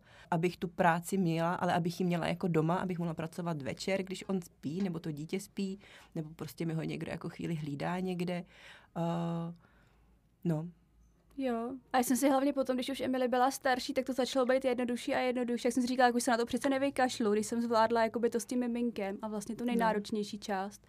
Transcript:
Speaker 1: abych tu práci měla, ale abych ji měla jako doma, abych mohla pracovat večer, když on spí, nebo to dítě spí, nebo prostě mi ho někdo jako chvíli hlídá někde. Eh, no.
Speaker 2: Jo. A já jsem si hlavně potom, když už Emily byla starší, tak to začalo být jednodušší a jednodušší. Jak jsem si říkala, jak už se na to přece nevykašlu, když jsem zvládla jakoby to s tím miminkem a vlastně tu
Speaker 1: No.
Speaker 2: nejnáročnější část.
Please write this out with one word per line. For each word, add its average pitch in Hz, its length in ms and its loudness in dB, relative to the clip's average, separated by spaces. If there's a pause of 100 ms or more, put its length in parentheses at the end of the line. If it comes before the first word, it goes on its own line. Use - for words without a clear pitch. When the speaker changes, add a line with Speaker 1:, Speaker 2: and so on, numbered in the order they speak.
(300)
Speaker 1:
abych 170 260 0
tu 185 120 -6
práci 175 500 2
měla, 165 360 2
ale 175 200 0
abych 170 260 0
ji 185 60 2
měla 170 200 0
jako 170 220 -2
doma, 160 280 2
abych 180 220 -2
mohla 170 160 -2
pracovat 165 480 -6
večer, 190 400 -2
když 185 260 -10
on 190 140 0
spí, 165 400 -6
nebo 175 160 -2
to 165 140 -6
dítě 156 280 -6
spí, 196 380 -6 (360)
nebo 156 220 -6
prostě 160 300 -8
mi 160 80 -2
ho 160 80 -2
někdo 156 280 -6
jako 165 180 -8
chvíli 165 260 -6
hlídá 151 460 -4
někde. 180 440 -4 (520)
Eh, 170 580 -2 (880)
no. 165 240 0 (680)
Speaker 2:
Jo. 247 340 -2 (200)
A - 40 4
já 254 60 6
jsem 247 140 2
si 269 120 4
hlavně 277 240 4
potom, 262 240 0
když 247 140 -2
už 262 100 -4
Emily 254 280 0
byla 247 220 6
starší, 262 440 0
tak 262 100 2
to 262 80 -2
začalo 254 340 2
být 262 180 4
jednodušší 247 500 0
a 262 60 2
jednodušší. 247 480 0
Jak 240 60 0
jsem 254 80 4
si 240 40 0
říkala, 254 200 4
jak 240 100 4
už 240 60 2
se - 80 2
na 233 60 4
to 233 100 0
přece 240 220 0
nevykašlu, 262 640 2
když 214 140 2
jsem 233 160 -2
zvládla 226 400 4
jakoby 226 280 2
to 233 100 0
s - 60 -6
tím 247 140 0
miminkem 233 640 -2
a 220 60 -6
vlastně 208 280 -6
tu 233 80 -4
Speaker 1:
No. - 20 -2
Speaker 2:
nejnáročnější 214 720 0
část. 202 500 -6